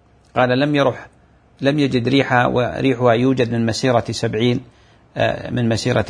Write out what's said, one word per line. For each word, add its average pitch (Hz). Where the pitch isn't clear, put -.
قال: 123
"لم 147
يرح، 127
لم 143
يجد 127
ريحها، 131
وريحها 123
يوجد 123
من 117
مسيرة 117
سبعين، 117
آه، 113
من 120
مسيرة 113